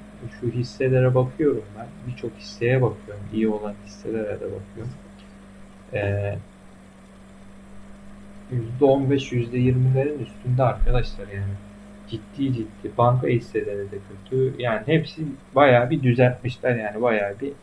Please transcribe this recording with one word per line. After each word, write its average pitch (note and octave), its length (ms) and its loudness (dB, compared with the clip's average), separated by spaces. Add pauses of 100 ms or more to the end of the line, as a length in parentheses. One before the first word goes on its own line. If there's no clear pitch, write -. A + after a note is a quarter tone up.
(420)
şu B2 60 -4
hisselere B2+ 680 2
bakıyorum B2+ 480 2 (140)
ben. A#2 80 -14 (220)
Birçok B2 320 -8
hisseye B2+ 420 0
bakıyorum. G2+ 420 -2 (100)
İyi A2 140 2
olan G#2 260 -2 (120)
hisselere G#2+ 540 -6
de G#2 60 -8
bakıyorum. G2+ 480 -10 (1000)
E, G2+ 420 -2 (2250)
yüzde A#2+ 340 0
on C3+ 240 4
beş, C#3 220 0
yüzde A#2+ 260 -2
yirmilerin C3 600 2
üstünde B2+ 440 -2
arkadaşlar A2+ 640 2
yani. G2 260 -6 (560)
Ciddi C3 440 -4
ciddi. - 440 -6
Banka B2 300 4
hisseleri G#2 640 -2
de G2+ 60 -10 (120)
kötü. C3 520 -2
Yani A2+ 240 0
hepsi D3+ 360 0 (340)
bayağı B2+ 340 6
bir D3+ 140 0
düzeltmişler B2 720 2
yani. G#2+ 260 -6
Bayağı G2+ 400 0
bir C#3 100 -6 (120)